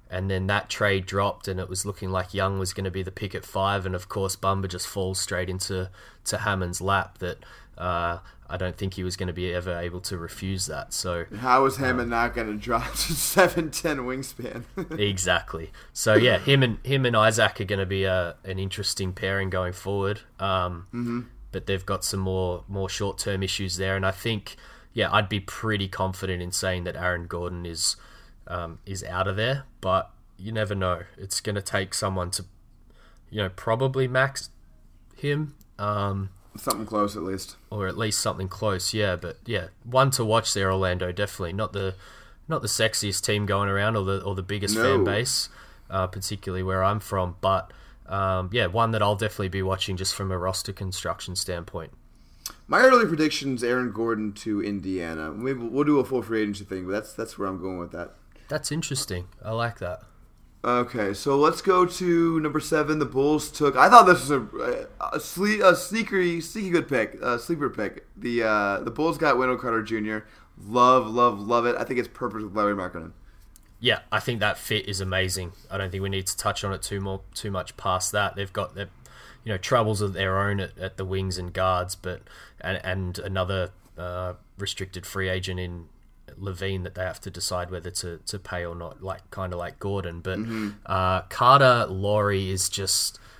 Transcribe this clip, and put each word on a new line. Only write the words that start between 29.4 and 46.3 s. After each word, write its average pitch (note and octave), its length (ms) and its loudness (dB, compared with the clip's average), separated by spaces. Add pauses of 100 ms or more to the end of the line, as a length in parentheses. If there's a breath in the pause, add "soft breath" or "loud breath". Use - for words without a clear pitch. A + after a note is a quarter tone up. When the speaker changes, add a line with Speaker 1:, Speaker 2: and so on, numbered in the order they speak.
Speaker 1:
but F#2 300 0 (300)
you G2 120 -10
never G#2+ 220 -2
know. F2+ 300 0 (160)
It's - 200 -6
gonna G2+ 220 -4
take G2 320 -2
someone F#2+ 380 -2
to, - 140 -6 (840 soft breath)
you G#2+ 140 -2
know, F#2 60 0
probably C3 580 0
max C3+ 420 0 (680)
him. C#3+ 400 -2 (220)
Um, G2+ 540 -2 (260)
Speaker 2:
Something A2+ 300 -4
close, G#2 280 0
at G2+ 80 -6
least. F#2+ 320 -6 (140)
Speaker 1:
Or G2+ 180 -2
at F#2 100 -4
least A2 220 0
something F#2+ 300 -2
close, G2 440 -2
yeah. G#2 220 2
But, E2 300 -10
yeah, G2 220 -4 (160)
one C3 280 4
to B2+ 140 0
watch A2 300 2
there, F#2+ 160 2
Orlando, F2+ 400 2
definitely. F2+ 420 -4
Not G2+ 200 -4
the, F#2+ 220 -4 (540 loud breath)
not D#3 140 -2
the A2 40 -4
sexiest G#2+ 560 0
team G#2 220 2
going G2 240 2
around G2+ 260 2
or G2+ 80 0
the, G2 200 0
or G2 120 -4
the F#2+ 80 -4
biggest G2+ 320 -2
fan A2+ 80 2
Speaker 2:
No. B2+ 220 4
Speaker 1:
base, G#2 420 0 (420 loud breath)
uh, F#2 180 0
particularly F#2+ 560 -6